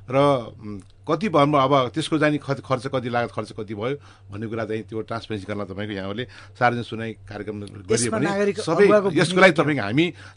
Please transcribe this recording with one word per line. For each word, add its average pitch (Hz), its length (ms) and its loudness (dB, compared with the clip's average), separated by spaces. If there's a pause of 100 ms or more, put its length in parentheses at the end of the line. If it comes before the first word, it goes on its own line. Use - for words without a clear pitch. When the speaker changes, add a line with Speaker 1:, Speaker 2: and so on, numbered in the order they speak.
Speaker 1:
र, 123 60 -2 (460)
उम्, 104 180 -10 (320)
कति 170 180 0
भरमा 147 340 4
अब 131 300 2
त्यसको 156 260 -2
चाहिँ 151 180 2
खर्च, 139 280 -4
खर्च 127 220 -2
कति, 127 220 -4
लागत 120 220 -2
खर्च 110 200 -8
कति 107 220 -10
भयो 113 220 -4 (360)
भन्ने 107 160 -8
कुरा 113 180 -4
चाहिँ 110 180 -4
त्यो 110 180 -8
ट्रान्सपेरेन्सी 104 520 -8
गर्न 101 100 -6
तपाईँको 101 300 -8
यहाँहरूले 101 340 -6 (320)
सार्वजनिक 120 280 2
सुनाइ 113 260 -8
कार्यक्रम 104 480 -10
गरियो 101 320 -6
Speaker 2:
यसमा 117 240 0
Speaker 1:
भने 135 120 0
Speaker 2:
नागरिक 202 300 -2
Speaker 1:
सबै 170 240 2
Speaker 2:
अगुवाको 202 280 6
Speaker 1:
यसको 175 300 2
लागि 185 100 10
Speaker 2:
भूमिका 156 120 2
Speaker 1:
तपाईँको 143 200 0
हामी 143 300 0 (240)